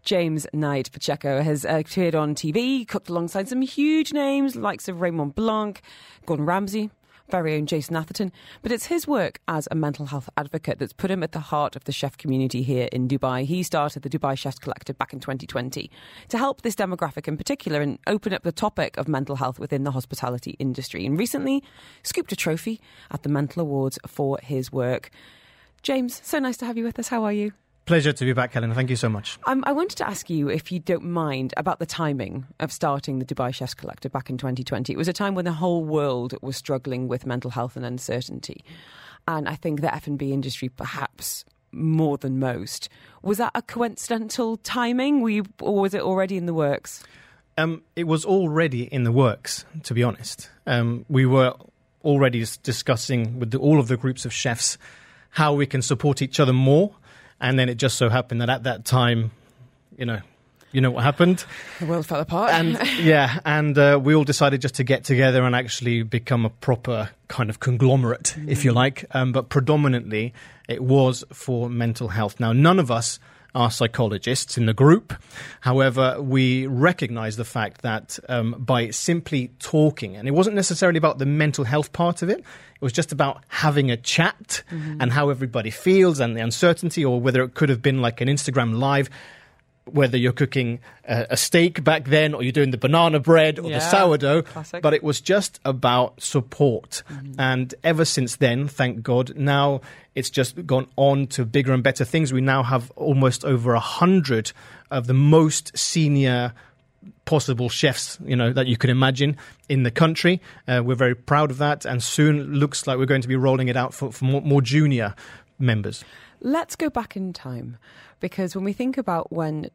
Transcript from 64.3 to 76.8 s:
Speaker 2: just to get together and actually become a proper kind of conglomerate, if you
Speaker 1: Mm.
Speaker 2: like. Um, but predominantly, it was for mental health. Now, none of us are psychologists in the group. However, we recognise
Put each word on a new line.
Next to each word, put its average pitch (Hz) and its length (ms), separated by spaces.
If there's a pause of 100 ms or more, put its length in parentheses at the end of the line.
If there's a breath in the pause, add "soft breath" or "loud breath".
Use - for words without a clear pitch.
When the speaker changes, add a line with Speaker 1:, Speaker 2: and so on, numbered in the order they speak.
Speaker 2:
just - 140
to - 80
get 131 180
together 131 400
and 123 140
actually 117 480
become 117 420
a 107 40
proper 117 600 (160)
kind 110 240
of 107 80
conglomerate, 127 800 (100)
if 143 180
you 127 60
Speaker 1:
Mm. 117 60
Speaker 2:
like. 131 340
Um, 127 220
but 131 160
predominantly, 123 840 (360 loud breath)
it 120 140
was 127 500
for 120 360
mental 120 400
health. 104 300
Now, 113 140
none 160 260
of 123 140
us 117 260 (380 soft breath)
are 120 140
psychologists - 880
in 113 80
the 110 80
group. 151 400 (460 loud breath)
However, 131 600
we 131 460
recognise 120 720